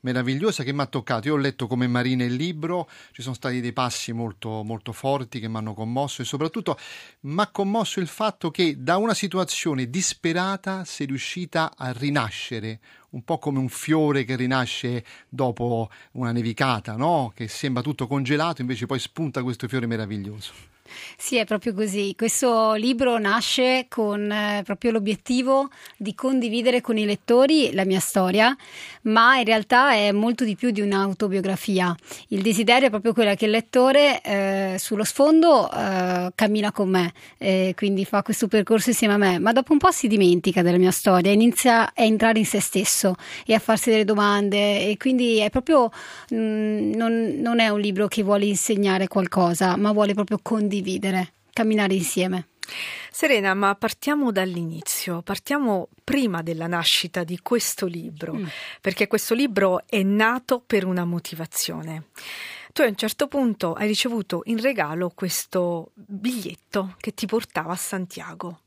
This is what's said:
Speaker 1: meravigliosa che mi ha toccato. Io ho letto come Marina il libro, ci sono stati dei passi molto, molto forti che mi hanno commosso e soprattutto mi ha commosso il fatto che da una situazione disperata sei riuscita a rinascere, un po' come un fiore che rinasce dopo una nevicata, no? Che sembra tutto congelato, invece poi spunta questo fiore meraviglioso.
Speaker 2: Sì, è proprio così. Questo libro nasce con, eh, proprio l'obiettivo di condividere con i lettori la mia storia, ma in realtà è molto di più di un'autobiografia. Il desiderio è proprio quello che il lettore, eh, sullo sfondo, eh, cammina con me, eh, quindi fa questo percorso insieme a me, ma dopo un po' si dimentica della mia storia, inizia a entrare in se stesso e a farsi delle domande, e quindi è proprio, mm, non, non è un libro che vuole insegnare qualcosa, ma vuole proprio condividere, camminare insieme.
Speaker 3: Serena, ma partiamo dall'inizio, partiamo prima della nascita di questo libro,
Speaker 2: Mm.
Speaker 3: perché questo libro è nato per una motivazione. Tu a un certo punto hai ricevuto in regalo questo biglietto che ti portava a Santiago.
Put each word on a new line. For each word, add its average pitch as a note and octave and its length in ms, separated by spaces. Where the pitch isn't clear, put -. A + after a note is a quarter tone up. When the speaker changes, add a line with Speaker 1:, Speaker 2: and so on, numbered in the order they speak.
Speaker 1:
meravigliosa C3 600
che C3 100
mi C#3+ 80
ha C3+ 60
toccato. A#2+ 420
Io D#3 60
ho - 40
letto C3+ 280
come B2 200
Marina B2 380
il A#2+ 100
libro, E3 540
ci B2+ 100
sono B2+ 120
stati B2+ 260
dei A#2+ 120
passi A#2+ 400
molto, A2+ 520
molto A2 280
forti C3+ 480
che A2 80
mi A2+ 80
hanno A2 180
commosso B2 480
e - 20
soprattutto D#3+ 540
mi D3+ 180
ha G#3 80
commosso G3+ 520
il F3+ 80
fatto G3+ 420
che D#3+ 280
da C#3+ 180
una G#3+ 180
situazione E3 760
disperata F#3 920
sei - 220
riuscita D#3+ 680
a B2+ 160
rinascere, A#2 840
un A#2+ 140
po' D#3+ 140
come C#3 200
un C3 100
fiore D3 560
che B2+ 120
rinasce B2 680
dopo A#2+ 640
una B2 200
nevicata, A#2 640
no? C#3 380
Che A2+ 140
sembra B2+ 340
tutto C#3 240
congelato, C#3+ 540
invece B2 260
poi C3 140
spunta D3 420
questo B2 260
fiore B2+ 180
meraviglioso. G#2 680
Speaker 2:
Sì, - 200
è A3 80
proprio G#3+ 280
così. G3 460
Questo A3+ 540
libro A#3 440
nasce B3 720
con, G#3 400
eh, G#3 360
proprio G#3 260
l'obiettivo B3 800
di G3+ 200
condividere B3 640
con A#3 180
i G#3+ 60
lettori B3+ 680
la F#3+ 100
mia F#3+ 160
storia, G3+ 560
ma A3+ 360
in B3 60
realtà A#3 480
è G#3 180
molto A3 340
di G#3 120
più B3 160
di G3+ 80
un'autobiografia. F#3+ 1120
Il G3 140
desiderio A#3 460
è - 20
proprio G#3+ 220
quello G#3+ 240
che - 80
il G#3+ 80
lettore, C4 680
eh, G3 600
sullo G#3+ 240
sfondo, D#4 680
eh, F3+ 640
cammina G#3 380
con G3+ 160
me, F3+ 240
eh, F#3+ 380
quindi G3 280
fa G3 200
questo A3 240
percorso G#3+ 420
insieme G#3+ 240
a G3+ 40
me, F#3 200
ma G#3+ 140
dopo B3+ 180
un D4+ 80
po' F4+ 140
si - 160
dimentica F#3 540
della F3 160
mia F#3 120
storia, F3+ 400
inizia A3+ 640
a - 80
entrare A3 380
in G#3 60
se - 120
stesso F#3+ 560
e A3+ 80
a A3 60
farsi A3 300
delle A3 140
domande, G3+ 840
e G#3 100
quindi B3 400
è G#3 120
proprio, C4 380
mm, G#3+ 600
non, A3+ 440
non A#3 220
è A3+ 80
un G#3 120
libro G#3 280
che G#3+ 160
vuole G3+ 220
insegnare G3 600
qualcosa, F3+ 680
ma G#3 160
vuole G#3 220
proprio G#3 280
condividere, G#3 360
camminare G#3+ 420
insieme. F3+ 540
Speaker 3:
Serena, G#3+ 440
ma G3+ 200
partiamo C#4 560
dall'inizio, F3 920
partiamo G#3+ 680
prima A3+ 380
della E3 260
nascita F3 560
di F3 180
questo - 440
libro, E3 480
Speaker 2:
Mm. G3+ 120
Speaker 3:
perché G3 280
questo - 260
libro G3+ 520
è G#3 160
nato A3+ 600
per G3 220
una F3+ 180
motivazione. D#3+ 1000
Tu - 100
a C4+ 40
un G#3+ 100
certo A3+ 300
punto A#3 480
hai G#3 140
ricevuto G#3 560
in A3+ 160
regalo F3+ 540
questo F3 800
biglietto G3+ 1040
che - 140
ti - 140
portava F3 460
a F#3 40
Santiago. F3+ 920